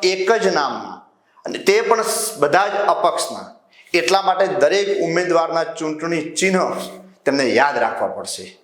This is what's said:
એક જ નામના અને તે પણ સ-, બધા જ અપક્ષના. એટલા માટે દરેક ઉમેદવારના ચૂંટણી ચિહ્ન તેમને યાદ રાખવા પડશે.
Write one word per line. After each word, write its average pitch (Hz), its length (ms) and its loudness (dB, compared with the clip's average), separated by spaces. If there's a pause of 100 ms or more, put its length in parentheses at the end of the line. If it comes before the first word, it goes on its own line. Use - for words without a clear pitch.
(120)
એક 190 180 -2 (140)
જ - 20 2 (120)
નામના 131 400 -4 (480)
અને - 120 -8 (100)
તે 190 140 6
પણ 226 220 2
સ-, 226 280 -4 (100)
બધા 170 320 4
જ - 20 -4 (180)
અપક્ષના. - 520 -2 (480)
એટલા 175 340 2
માટે 185 180 2 (180)
દરેક 202 260 2 (180)
ઉમેદવારના 165 580 0 (140)
ચૂંટણી 160 440 -4 (160)
ચિહ્ન 185 200 2 (680)
તેમને 139 180 2 (160)
યાદ 143 180 2
રાખવા 110 400 -2
પડશે. 95 280 -10 (180)